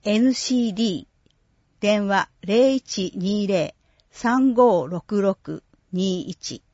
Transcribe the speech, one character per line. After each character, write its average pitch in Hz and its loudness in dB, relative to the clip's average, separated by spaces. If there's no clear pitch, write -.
エ 214 0
ヌ 254 2
シ 240 -2
ー 190 -6
デ 214 -2
ィ 190 -2
ー。 - -20
電 208 0
話 196 0
零 247 4
一 - -6
二 202 -2
零 185 -2
三 247 0
五 202 4
六 180 -4
六 190 -4
二 185 -2
一。 - -12